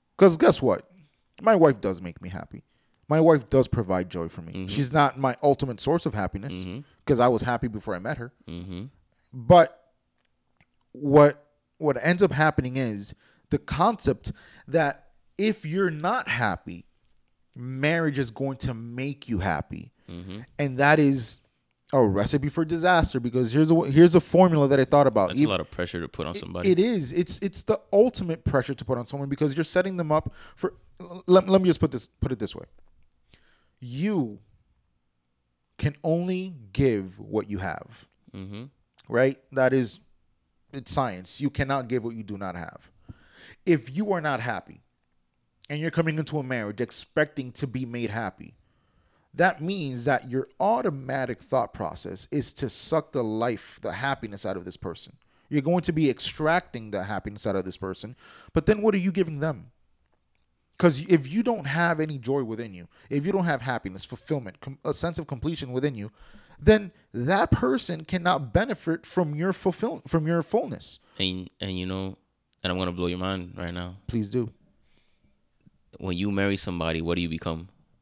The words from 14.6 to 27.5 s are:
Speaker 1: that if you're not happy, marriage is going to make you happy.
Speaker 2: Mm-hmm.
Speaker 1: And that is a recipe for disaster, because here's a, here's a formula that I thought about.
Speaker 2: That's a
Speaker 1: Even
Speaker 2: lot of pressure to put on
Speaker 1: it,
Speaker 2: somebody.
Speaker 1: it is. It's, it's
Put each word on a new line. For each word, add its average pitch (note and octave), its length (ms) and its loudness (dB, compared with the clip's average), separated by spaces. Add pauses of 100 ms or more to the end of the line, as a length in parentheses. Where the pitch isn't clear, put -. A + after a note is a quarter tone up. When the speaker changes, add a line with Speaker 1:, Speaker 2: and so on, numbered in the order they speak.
Speaker 1:
that C#3+ 420 -2 (260)
if G#3 300 -2
you're F3+ 240 0
not E3+ 380 -4
happy, F#2 580 -4 (680)
marriage C3+ 640 -2
is B2+ 120 -2
going C3 280 -6
to B2+ 140 -4
make A#2+ 560 -10
you A2 100 -2
happy. E2 540 -4 (160)
Speaker 2:
Mm-hmm. F2+ 320 -12 (180)
Speaker 1:
And C3+ 200 -4
that D3 200 6
is C#3 380 2 (560)
a B2+ 140 6
recipe A2+ 420 2
for E3 160 -2
disaster, E3 560 2
because A#2+ 320 0
here's D#3 180 4
a, E3 40 8 (160)
here's D#3+ 240 10
a E3+ 60 8
formula E3 480 6
that C3+ 120 6
I C3 60 6
thought C#3+ 200 6
about. G#2+ 220 4
Speaker 2:
That's F2+ 120 -2
a - 20 6
Speaker 1:
Even G#2 80 4
Speaker 2:
lot F#2 100 2
of - 100 -8
pressure F2+ 300 -6
to E2 80 -6
put - 180 -8
on E2+ 80 -6
Speaker 1:
it, - 40 -8
Speaker 2:
somebody. F2+ 320 -2
Speaker 1:
it F3 80 6
is. F#3+ 340 0
It's, - 280 -2
it's - 240 -6